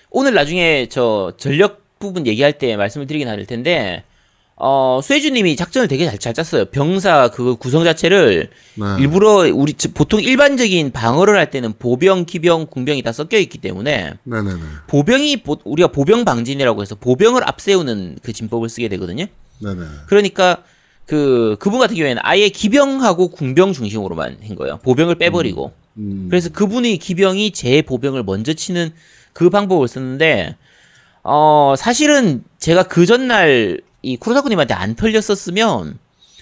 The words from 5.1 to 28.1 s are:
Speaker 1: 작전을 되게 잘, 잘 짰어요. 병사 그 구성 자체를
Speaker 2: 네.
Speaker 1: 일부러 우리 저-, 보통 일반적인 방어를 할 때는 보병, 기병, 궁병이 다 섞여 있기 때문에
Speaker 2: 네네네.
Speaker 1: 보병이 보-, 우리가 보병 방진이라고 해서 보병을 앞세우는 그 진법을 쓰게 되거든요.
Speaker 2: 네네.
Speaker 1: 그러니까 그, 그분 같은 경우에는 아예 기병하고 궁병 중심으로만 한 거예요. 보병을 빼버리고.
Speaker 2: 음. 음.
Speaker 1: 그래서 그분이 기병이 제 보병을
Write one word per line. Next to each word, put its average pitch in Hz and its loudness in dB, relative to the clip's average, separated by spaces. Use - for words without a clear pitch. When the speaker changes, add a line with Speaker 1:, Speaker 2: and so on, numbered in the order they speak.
Speaker 1:
작전을 233 -2
되게 139 -2
잘, 110 -4
잘 117 -6
짰어요. 127 -2
병사 160 2
그 123 -2
구성 131 0
자체를 160 4
Speaker 2:
네. 104 -6
Speaker 1:
일부러 185 4
우리 139 0
저-, - -4
보통 - 0
일반적인 240 2
방어를 147 2
할 160 0
때는 120 -6
보병, 170 2
기병, 165 0
궁병이 131 -4
다 117 -6
섞여 165 -4
있기 160 -2
때문에 98 -6
Speaker 2:
네네네. 104 -6
Speaker 1:
보병이 247 2
보-, 147 -6
우리가 151 0
보병 208 2
방진이라고 123 0
해서 101 -10
보병을 185 2
앞세우는 117 -2
그 113 -8
진법을 113 -6
쓰게 113 -6
되거든요. 95 -6
Speaker 2:
네네. 90 -8
Speaker 1:
그러니까 190 2
그, 127 2
그분 226 -4
같은 226 2
경우에는 139 -2
아예 196 4
기병하고 214 2
궁병 170 0
중심으로만 98 -6
한 104 -12
거예요. 69 -8
보병을 156 2
빼버리고. 165 -4
Speaker 2:
음. 107 -12
음. 98 -8
Speaker 1:
그래서 170 0
그분이 214 -2
기병이 190 -2
제 135 0
보병을 131 -4